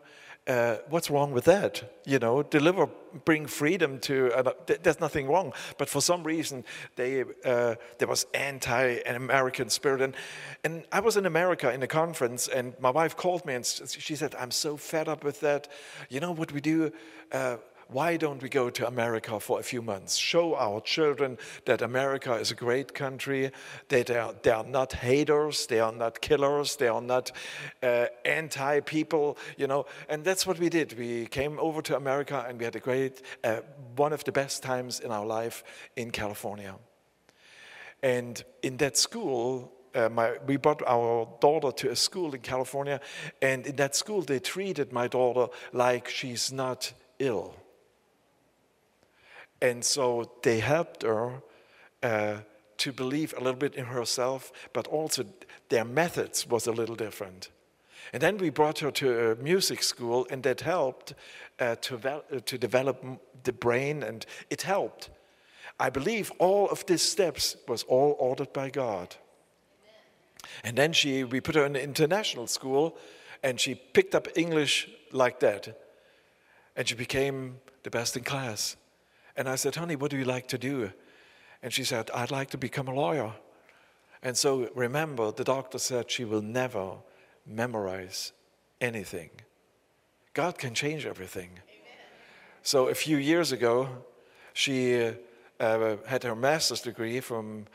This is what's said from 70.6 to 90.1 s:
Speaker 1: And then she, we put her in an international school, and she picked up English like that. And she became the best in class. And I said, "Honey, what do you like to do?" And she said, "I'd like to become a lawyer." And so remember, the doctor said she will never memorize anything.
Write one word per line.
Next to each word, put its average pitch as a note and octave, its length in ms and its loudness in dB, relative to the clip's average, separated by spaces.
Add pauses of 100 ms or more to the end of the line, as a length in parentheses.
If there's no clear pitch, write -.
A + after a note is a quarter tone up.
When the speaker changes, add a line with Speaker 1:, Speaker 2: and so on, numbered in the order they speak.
Speaker 1:
And A#2 120 -6
then D3+ 160 4
she, C3+ 320 2
we B2+ 160 -2
put D3+ 140 -4
her D3+ 100 6
in C#3+ 120 0
an B2+ 60 -2
international D3 640 0
school, C#3 520 0 (440)
and B2+ 160 0
she C3 160 -2
picked - 400 2
up D#3 220 0
English D#3+ 540 2 (220)
like B2+ 280 2
that. A2 380 2 (960)
And B2+ 100 -2
she B2 80 -2
became C3 600 -2 (280)
the - 60 -10
best A#2 280 -2
in B2 40 -4
class. C3 540 -4 (640)
And C3 120 -2
I C3 60 -2
said, C3+ 200 0
"Honey, E3 200 -4
what C#3 140 -2
do C#3 60 -2
you C3+ 80 0
like B2+ 240 -2
to - 80 -4
do?" A#2+ 360 -4 (680)
And B2+ 80 -8
she C3 140 -2
said, A2+ 300 -2
"I'd A#2+ 160 -2
like C#3 220 -4
to - 40 -4
become C3 320 -6
a C3 60 -6
lawyer." C#3 400 0 (880)
And B2+ 120 -4
so C3 400 2
remember, B2 560 0
the A2+ 140 -4
doctor C3 340 -2
said A#2+ 320 -2
she B2+ 140 -4
will G#2+ 160 -2
never A2 540 -4 (520)
memorize G2+ 840 -6 (480)
anything. G2+ 480 -6 (1040)